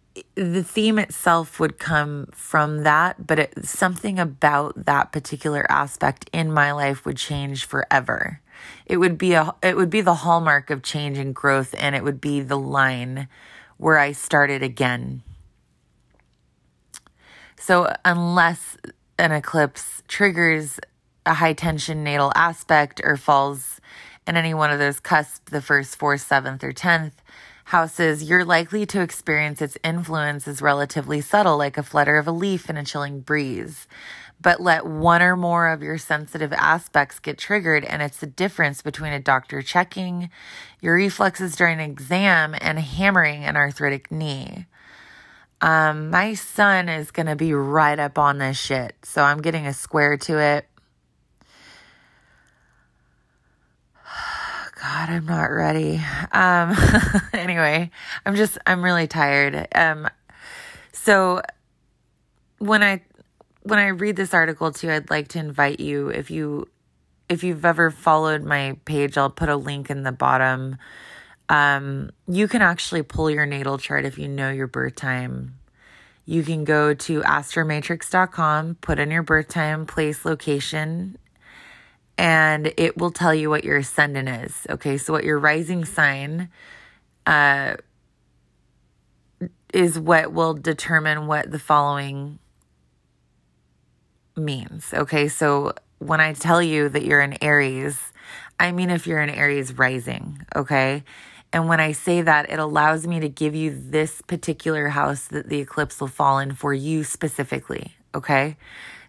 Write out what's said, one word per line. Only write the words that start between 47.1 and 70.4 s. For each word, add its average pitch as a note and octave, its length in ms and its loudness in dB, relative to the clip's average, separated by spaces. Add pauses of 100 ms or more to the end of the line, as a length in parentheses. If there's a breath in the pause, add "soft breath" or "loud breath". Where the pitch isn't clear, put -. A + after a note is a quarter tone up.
gonna D#3 240 -2
be D#3 180 0
right D3 440 4
up C#3+ 220 -2
on C#3+ 180 4
this C3+ 220 -2
shit, C3 340 -4 (100)
so - 200 0
I'm D3 180 2
getting D#3+ 240 -2
a C#3 80 -4
square D3 440 0
to D#3 200 -2
it. D3 300 2 (3500 soft breath)
<sighs> - 760 -10
God, D#3+ 300 -4
I'm E3 160 -4
not D#3 200 -2
ready. D#3 540 0 (320 loud breath)
Um, F3+ 440 4 (300)
<laughs> - 280 0
anyway, E3+ 560 0 (340 loud breath)
I'm G3 120 -2
just, G#3 320 2
I'm F3+ 160 2
really F3 240 4
tired. C#3+ 640 2
Um, D#3 340 2 (840 loud breath)
so F#3 500 4 (1160)
when G#3 240 4
I, G3 180 2 (640)
when G#3 160 2
I G3+ 80 4
read F#3+ 280 -2
this F#3 200 0
article D#3+ 360 2
too, D#3+ 200 -4
I'd D3+ 180 -2
like D3+ 200 -2
to E3+ 100 -6
invite C#3+ 400 0
you, C#3+ 300 -4
if C#3+ 220 -8
you, D3 380 -6 (580)
if F3 160 -2
you've E3 220 -2
ever E3 240 4
followed D#3 540 2
my C#3 420 -2
page, C#3+ 320 -2
I'll C#3 140 2
put D#3+ 180 -2
a C#3+ 80 2
link C#3+ 320 -8
in C#3 140 -6
the C3 80 -4
bottom. C3 640 0 (720 loud breath)